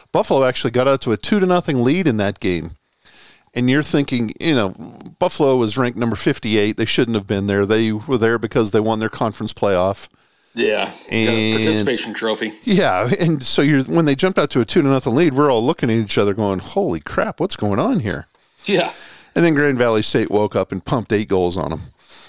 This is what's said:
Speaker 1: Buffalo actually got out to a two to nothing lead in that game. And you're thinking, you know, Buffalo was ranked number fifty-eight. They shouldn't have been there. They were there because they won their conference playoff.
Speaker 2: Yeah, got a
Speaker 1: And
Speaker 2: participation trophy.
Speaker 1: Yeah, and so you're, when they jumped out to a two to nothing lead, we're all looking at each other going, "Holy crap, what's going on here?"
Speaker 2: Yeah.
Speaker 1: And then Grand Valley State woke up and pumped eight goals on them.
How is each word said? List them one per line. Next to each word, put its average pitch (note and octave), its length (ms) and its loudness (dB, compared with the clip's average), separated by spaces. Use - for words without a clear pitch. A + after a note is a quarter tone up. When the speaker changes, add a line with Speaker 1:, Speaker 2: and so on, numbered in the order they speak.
Speaker 1:
Buffalo C#3 320 2
actually B2+ 260 0
got B2+ 160 2
out C3+ 140 2
to B2 100 -2
a G#2+ 60 2
two - 240 0
to F#3 60 2
nothing E3+ 360 0
lead D#3+ 240 2
in A#2 120 2
that G2+ 200 -2
game. D#2+ 340 -4
And B2 140 0
you're C#3+ 140 2
thinking, C3+ 560 -2
you E3 160 0
know, G#2 180 0
Buffalo C#3+ 380 2
was A2+ 200 0
ranked A#2+ 220 0
number A#2 160 0
fifty-eight. G#2+ 600 0
They A2+ 80 0
shouldn't A#2 320 0
have G#2 100 -4
been G2+ 220 -2
there. G2+ 180 2
They A2 240 2
were G#2+ 280 -2
there A2+ 200 2
because A2+ 320 -2
they - 80 2
won A2 220 0
their A2 80 -2
conference A2 440 -4
playoff. F#2+ 560 0
Speaker 2:
Yeah, G#2+ 380 -2
got - 200 -14
a A2 420 0
Speaker 1:
And A2 100 0
Speaker 2:
participation A2 500 -2
trophy. A2 380 -4
Speaker 1:
Yeah, B2 560 2
and D#3+ 240 0
so - 200 0
you're, C#3 200 4
when E3 220 0
they C#3+ 100 2
jumped F#3 240 -2
out D3+ 120 0
to C3 100 0
a A2+ 40 4
two E3 180 2
to C#3+ 60 2
nothing C3 280 0
lead, D#3 180 2
we're C#3+ 160 2
all A2+ 140 2
looking C#3+ 260 0
at A2+ 60 2
each A2 220 -2
other G2+ 160 2
going, G2 260 0
"Holy D3+ 400 -4
crap, - 400 -4
what's - 160 -4
going G#2 240 -2
on A3+ 200 0
here?" F2+ 280 -6
Speaker 2:
Yeah. F#3+ 280 -2
Speaker 1:
And E3 100 2
then E3 100 4
Grand C#3+ 240 0
Valley A2+ 240 2
State - 300 0
woke G#2 240 0
up F#2+ 160 -2
and F#2+ 120 -8
pumped A#2 280 -4
eight G#2+ 160 0
goals F2+ 280 0
on E2+ 140 -4
them. D#2+ 120 -8